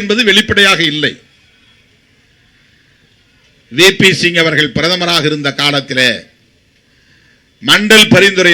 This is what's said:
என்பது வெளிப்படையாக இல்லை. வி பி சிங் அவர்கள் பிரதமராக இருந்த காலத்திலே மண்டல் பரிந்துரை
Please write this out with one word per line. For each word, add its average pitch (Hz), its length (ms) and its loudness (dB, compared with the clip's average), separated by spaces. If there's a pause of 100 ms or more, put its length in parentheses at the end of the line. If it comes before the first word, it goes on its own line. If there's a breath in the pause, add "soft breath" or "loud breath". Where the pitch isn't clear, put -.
என்பது 208 280 -2
வெளிப்படையாக 196 520 0 (120)
இல்லை. 147 200 -4 (2500)
வி 156 160 2 (120)
பி 190 100 4 (120)
சிங் 170 220 -2
அவர்கள் 151 340 -2
பிரதமராக 170 540 -2
இருந்த 147 180 -4 (120)
காலத்திலே 135 500 -2 (1600)
மண்டல் 214 440 2
பரிந்துரை 185 400 2